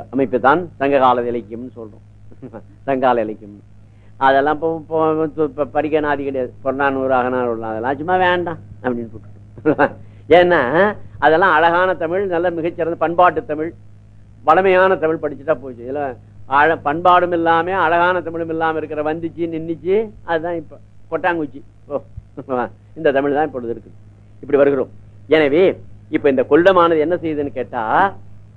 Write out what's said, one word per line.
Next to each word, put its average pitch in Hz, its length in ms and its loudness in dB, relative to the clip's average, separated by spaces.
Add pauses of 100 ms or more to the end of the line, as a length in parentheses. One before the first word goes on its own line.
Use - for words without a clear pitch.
அமைப்பு 127 300 0
தான் 139 220 4 (140)
சங்ககால 131 500 2
இலக்கியம்னு 117 500 -8
சொல்றோம். 110 300 -18 (800)
சங்ககால 127 400 0
இலக்கியம் 104 340 -10 (640)
அதெல்லாம் 139 380 2
இப்போ, 165 120 -2 (540)
இப்போ, 151 200 -4
இப்போ 143 240 -4
படிக்க 151 340 -2
நாதி 147 220 -2
கிடையாது. 131 360 -4
புறநானூறு, 131 540 -2
அகநானூறு 123 540 -2
அதெல்லாம் 117 320 -4
சும்மா 170 200 -2
வேண்டாம் 180 420 0 (180)
அப்படின்னு 120 320 -6
போட்டுட்டோம். - 840 -4 (360)
ஏன்னா 175 320 6 (580)
அதெல்லாம் 160 360 4
அழகான 170 420 4
தமிழ், 170 300 -2
நல்ல 175 240 -2
மிகச்சிறந்த 170 460 -4
பண்பாட்டு 170 460 2
தமிழ், 156 260 -6 (760)
வளமையான 185 520 4
தமிழ் 160 260 -2
படிச்சுட்டா 147 320 -4
போச்சு. 127 280 -14
இதுல 139 180 -8 (480)
அழ-, 147 320 4
பண்பாடும் 175 560 2
இல்லாம 165 420 2
அழகான 175 420 2
தமிழும் 165 320 -6
இல்லாம 160 260 -2
இருக்கிற 151 240 -6
வந்துச்சு 165 460 -6
நின்னுச்சு, 165 460 -4 (300)
அதுதான் 170 340 -4
இப்ப 151 200 -16 (280)
கொட்டாங்குச்சி. 160 520 -4 (260)
ஓ, 139 140 -6 (960)
இந்த 156 160 0
தமிழ் 139 260 0
தான் 151 120 0
இப்பொழுது 120 240 -8
இருக்குது. - 240 -14 (420)
இப்படி 139 200 0
வருகிறோம். 143 340 2 (360)
எனவே 156 360 4 (460)
இப்ப 151 180 -2
இந்த 131 140 2
கொள்ளிடமானது 170 640 4
என்ன 175 120 -2
செய்யுதுன்னு 147 420 -6
கேட்டா, 117 240 -6 (720)